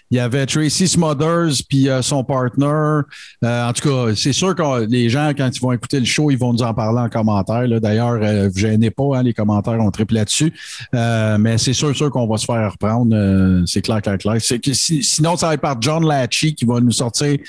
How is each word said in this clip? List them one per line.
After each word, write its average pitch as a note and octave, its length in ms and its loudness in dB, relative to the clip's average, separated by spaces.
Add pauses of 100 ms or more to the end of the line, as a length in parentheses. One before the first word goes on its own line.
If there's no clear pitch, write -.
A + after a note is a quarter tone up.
(100)
Il B2 60 2
y B2 40 2
avait B2+ 260 0
Tracy D#3 420 0
Smothers D#3+ 800 0
puis, C3+ 220 2
euh, C3 100 2
son C3 240 -2
partner. C3 420 0 (800)
Euh, A#2+ 240 0
en A#2+ 60 -2
tout - 140 -2
cas, B2 280 0
c'est C#3+ 160 -2
sûr F#3 220 0
que C3 320 0
les A#2+ 240 2
gens, D3 260 0
quand C3 180 0
ils - 60 -10
vont B2+ 120 0
écouter B2+ 280 -2
le A#2+ 60 0
show, D3+ 240 0
ils C3 80 2
vont B2 160 2
nous A#2 80 0
en A2+ 100 0
parler A2+ 280 0
en A2+ 100 -2
commentaire, A2 580 0
là. A2+ 100 2
D'ailleurs, A2 440 0
euh, G#2 280 2
vous F#2 80 -6
gênez A2 320 2
pas, C3+ 260 0
hein, B2+ 60 0
les A#2+ 120 0
commentaires, G#2 460 0
on G#2 100 2
triple A2 240 -2
là-dessus. C3 400 0 (400)
Euh, A2+ 420 0
mais A2+ 220 2
c'est B2 160 0
sûr, D3 200 0
sûr D3 160 0
qu'on B2 160 -2
va A2 120 -2
se - 80 -6
faire A2+ 260 -2
reprendre. A2+ 420 0
Euh, F#2+ 520 4
c'est F#2+ 160 -2
clair, A2 180 -2
clair, G2 160 -2
clair. G#2 220 -2
C'est A#2 220 -2
que C#3 120 -2
si-, C#3+ 300 -2
sinon, E3 340 0
ça E3+ 120 -2
va D#3+ 60 0
être C#3 60 -4
par D3 180 -2
John D#3 280 0
Latchy D3+ 480 0
qui - 100 -4
va A#2+ 160 2
nous A#2+ 100 4
sortir C#3+ 460 0 (120)